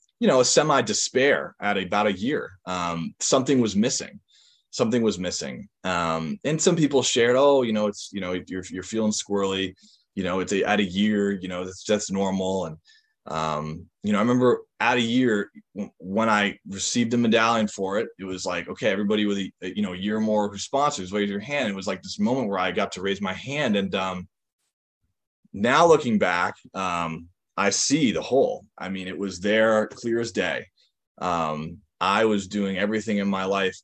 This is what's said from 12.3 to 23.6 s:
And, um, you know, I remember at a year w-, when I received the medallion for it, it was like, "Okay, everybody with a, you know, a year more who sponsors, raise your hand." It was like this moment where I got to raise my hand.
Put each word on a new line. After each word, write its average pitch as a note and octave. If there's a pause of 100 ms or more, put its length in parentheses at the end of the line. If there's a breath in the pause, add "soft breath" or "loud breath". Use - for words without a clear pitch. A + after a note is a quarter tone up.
And, D#2 (480 soft breath)
um, D#2 (180)
you G#2
know, G2+
I -
remember B2 (180)
at A#2+
a B2
year A#2 (240)
w-, G2
when G#2
I G#2 (100)
received A2+
the A#2+
medallion A2+
for G2
it, A2+ (100)
it F#2+
was F#2
like, F2
"Okay, G#2
everybody G#2
with G2+
a, F#2+ (100)
you F#2
know, F#2+
a F2+
year G#2
more G#2+
who G2+
sponsors, C3+
raise G2+
your G2+
hand." B2+
It G2
was F#2+
like F#2
this F#2+
moment A#2
where G2
I F#2
got G2
to F2+
raise G2
my F#2+
hand. B2